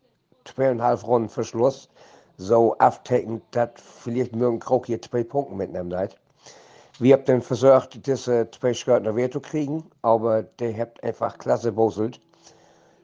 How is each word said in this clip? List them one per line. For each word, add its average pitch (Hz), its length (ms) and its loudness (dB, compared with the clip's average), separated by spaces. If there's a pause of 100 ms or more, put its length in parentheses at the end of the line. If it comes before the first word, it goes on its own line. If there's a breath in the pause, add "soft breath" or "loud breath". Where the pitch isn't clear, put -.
(460)
zweieinhalb 120 600 0
Runden 113 240 0
Verschluss 120 600 -2 (480 soft breath)
so 113 400 4
abdeckend, 120 760 0
dass 120 240 -2
vielleicht 117 600 -6
Mürgenkruch 123 500 0
hier 117 160 -6
zwei 120 220 -4
Punkte 139 320 -6
mitnehmen 90 400 -6
hat. 95 200 -4 (840 soft breath)
Wir 131 160 6
haben 131 100 0
dann 127 160 2
versucht, 127 640 2
diese 120 460 -2
zwei 123 220 -2
Schritte 113 340 0
noch 107 80 -2
wieder 123 160 0
zu 135 100 -8
kriegen, 151 480 -6 (120)
aber 113 420 2
die 113 360 -8
habt - 240 -8
einfach 113 340 -6
klasse 117 340 -2
boselt, 107 500 -2 (840 soft breath)